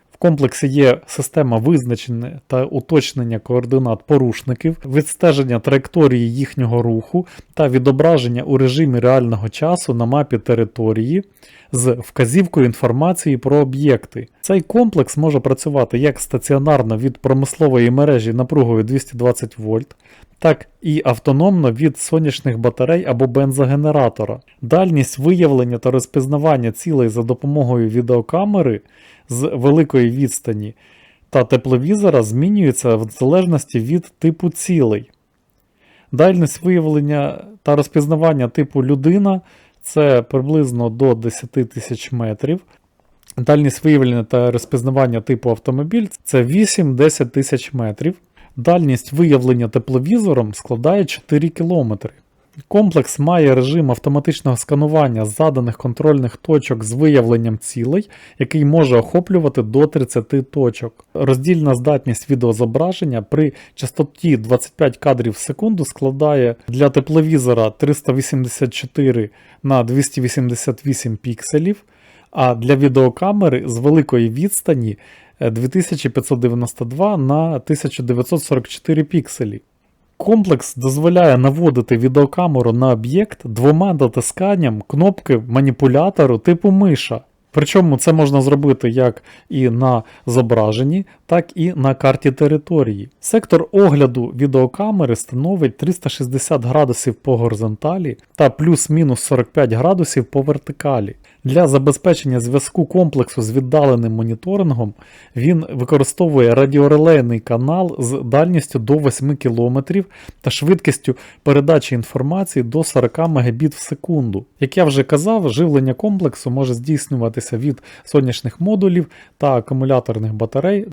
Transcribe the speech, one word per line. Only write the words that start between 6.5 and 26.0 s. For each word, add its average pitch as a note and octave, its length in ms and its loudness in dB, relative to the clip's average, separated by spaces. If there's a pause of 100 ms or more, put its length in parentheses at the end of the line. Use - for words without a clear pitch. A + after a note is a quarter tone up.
руху A#2 440 -2 (280)
та D3+ 140 2
відображення C3 720 2
у C#3 160 0
режимі C3 420 2
реального A#2 480 2
часу D#3 460 -2
на A#2 120 -2
мапі C3+ 320 0
території A2+ 840 -2 (500)
з B2+ 200 0
вказівкою C3+ 760 0
інформації C3+ 720 0
про C3+ 200 0
об'єкти. C3+ 720 -2 (120)
Цей F#3+ 200 0
комплекс G#3+ 560 0
може D3 240 0
працювати C3 580 -2
як C#3 220 0
стаціонарно C#3 800 0
від B2 200 -4
промислової C3 720 2
мережі B2+ 420 2
напругою A#2+ 500 2
двісті B2+ 340 -4
двадцять A#2+ 420 -2
вольт, A2 380 -6 (420)
так - 300 0 (140)
і D#3 220 -2
автономно C#3 680 2
від C3+ 260 -2
сонячних C#3+ 600 -2
батарей B2+ 460 0
або C3 220 0
бензогенератора. C3+ 1120 0 (220)
Дальність D3+ 560 0
виявлення C#3 600 2
та B2+ 120 -2
розпізнавання C3 840 0